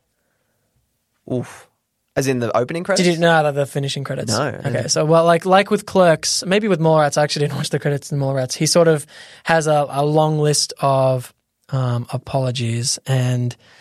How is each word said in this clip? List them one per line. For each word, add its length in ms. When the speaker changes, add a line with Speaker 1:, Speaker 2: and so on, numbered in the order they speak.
Speaker 1:
Oof. 340
As 100
in 140
the 160
opening 280
credits? 220
Speaker 2:
Did 80
you, 60
no, 240
the, 80
the 140
finishing 380
credits. 280
Speaker 1:
No, 100
I 60
Speaker 2:
Okay, 140
Speaker 1:
didn't. 180
Speaker 2:
so, 140
well, 200
like, 220
like 240
with 160
Clerks, 580
maybe 240
with 120
Mallrats, 360
I 60
actually 240
didn't 120
watch 120
the 80
credits 320
in 80
Mallrats. 360
He 120
sort 220
of 180
has 220
a, 220
a 160
long 340
list 420
of, 520
um, 420
apologies, 960
and 480